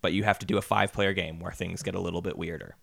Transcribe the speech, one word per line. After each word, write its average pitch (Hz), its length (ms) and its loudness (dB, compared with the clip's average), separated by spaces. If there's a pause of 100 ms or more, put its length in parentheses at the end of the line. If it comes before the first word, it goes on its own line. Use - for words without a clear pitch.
but 90 100 0
you 98 120 4
have 101 160 6
to 104 80 -8
do 104 100 4
a 143 60 4
five-player 101 500 2
game 82 260 -4
where 87 120 -8
things 90 320 -6
get 95 100 -4
a 92 60 -2
little 87 240 -2
bit 90 120 -2
weirder. 82 460 -8